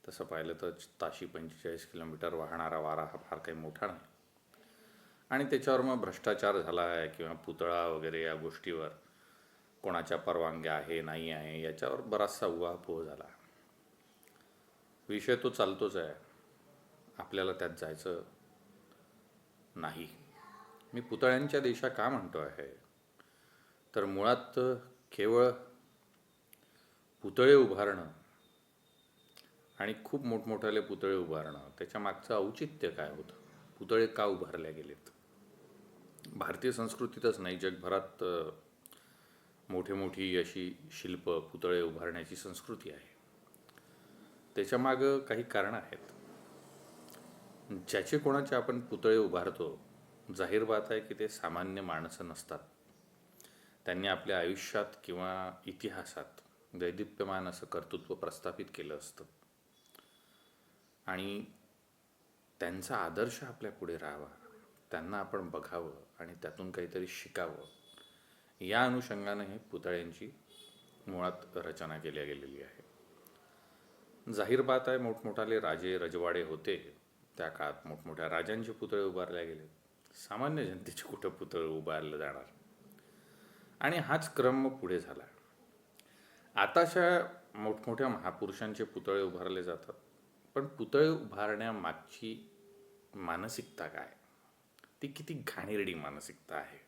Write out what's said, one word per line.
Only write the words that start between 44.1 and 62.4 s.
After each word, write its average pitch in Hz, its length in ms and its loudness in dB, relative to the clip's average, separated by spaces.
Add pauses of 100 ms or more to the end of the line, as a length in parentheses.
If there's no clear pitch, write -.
त्याच्यामागं 131 600 4
काही 120 240 -2
कारणं 107 360 0
आहेत. - 340 -12 (1800)
ज्याचे 113 300 2
कोणाचे 139 380 2
आपण 120 240 0
पुतळे 110 360 6
उभारतो, 87 640 2 (560)
जाहीर 95 280 4
बात 107 260 4
आहे 110 100 2
की 107 180 -10
ते 107 100 0
सामान्य 92 520 -4
माणसं 85 480 -6
नसतात. 107 300 -10 (1300)
त्यांनी 92 240 0
आपल्या 92 300 2
आयुष्यात 95 640 0
किंवा 92 480 -4 (140)
इतिहासात 92 580 -8 (500)
दैदिप्यमान 92 760 -2
असं - 180 -10
कर्तृत्व 90 480 -6
प्रस्थापित 90 600 -6
केलं 73 220 -8
असतं - 280 -14 (1800)
आणि 98 380 -4 (1160)